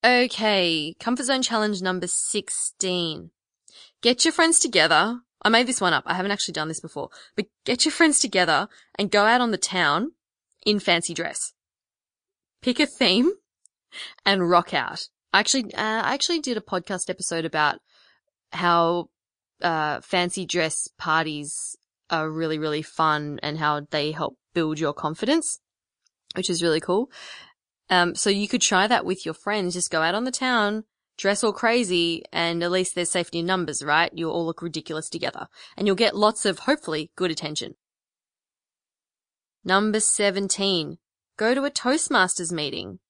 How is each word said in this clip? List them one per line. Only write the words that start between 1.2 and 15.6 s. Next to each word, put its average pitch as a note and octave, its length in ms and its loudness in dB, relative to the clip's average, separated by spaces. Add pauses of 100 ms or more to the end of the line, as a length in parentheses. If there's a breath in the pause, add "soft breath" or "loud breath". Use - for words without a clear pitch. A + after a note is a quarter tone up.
zone C4 180 0
challenge G#3+ 400 0
number F#3 260 -2
sixteen. F3+ 1200 -4 (720 loud breath)
Get B3 220 2
your E4 80 4
friends E4 280 4
together. F#3 600 4 (220)
I - 80 2
made A#3 180 4
this B3+ 140 -2
one F3 120 2
up. C3+ 140 0
I D#3+ 60 -2
haven't F#3 180 -2
actually G3 220 -6
done D#3 140 -4
this D#3+ 120 -8
before. - 300 -10 (260 loud breath)
But - 120 -4 (180)
get - 180 2
your D#4 80 2
friends D#4+ 280 4
together F3 500 2 (280 soft breath)
and G3+ 140 0
go G#3 140 6
out A#3+ 160 6
on A#3 100 2
the F#3+ 60 0
town F3+ 560 0 (520)
in G#3 140 2
fancy E3+ 340 2
dress. - 400 -8 (1080)
Pick B3 180 -2
a D4+ 60 4
theme B3 460 2 (920 loud breath)
and F#3+ 240 2
rock F3 240 4
out. - 360 -4 (240)
I F#3 60 6
actually, G#3+ 340 0